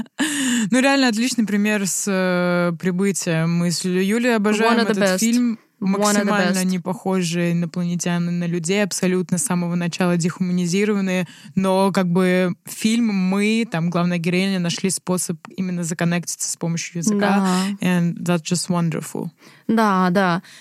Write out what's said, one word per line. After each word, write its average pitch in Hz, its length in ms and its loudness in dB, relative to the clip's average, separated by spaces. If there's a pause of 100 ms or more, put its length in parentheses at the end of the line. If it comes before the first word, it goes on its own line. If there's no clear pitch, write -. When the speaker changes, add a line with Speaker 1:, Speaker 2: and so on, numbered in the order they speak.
(180)
Speaker 1:
<laughs> 262 520 0
Ну, 254 100 2
реально 277 280 4
отличный 233 380 0
пример 208 400 0
с, - 220 -4
э, 180 680 0
«Прибытием». 175 800 -2
Мы 175 120 0
с 156 140 -4
Лю-, 185 180 0
Юлей 233 340 2
обожаем 214 420 2
Speaker 2:
One 208 60 2
of - 40 -6
the - 40 -6
Speaker 1:
этот 196 100 -4
Speaker 2:
best. 190 160 2
Speaker 1:
фильм. 233 400 0 (220)
Speaker 2:
One 190 100 0
of - 20 2
the 196 60 0 (260)
Speaker 1:
Максимально 190 340 2
Speaker 2:
best. 185 60 0
Speaker 1:
не 185 160 0
похожие 175 720 -2
инопланетяне 175 800 -2
на 175 160 -2
людей, 180 340 0
абсолютно 185 560 0
с - 60 -2
самого 175 320 0
начала 175 400 0
дехуманизированные. 180 1120 0 (260)
Но 190 380 2
как 185 160 2
бы 180 480 2 (100)
фильм 220 480 0
мы, 202 560 2
там 170 180 0
главная 175 300 0
героиня, 185 400 0
нашли 180 320 -2
способ 180 460 -4 (200)
именно 180 280 -4
законнектиться 170 640 -4
с - 60 -6
помощью 170 420 -6
языка. 202 480 2 (340)
Speaker 2:
Да. 175 60 -2
Speaker 1:
And 175 320 2
that's 175 240 -2
just - 260 -4
wonderful. 170 600 -4 (400)
Speaker 2:
Да, 208 420 4
да. 185 320 2 (180)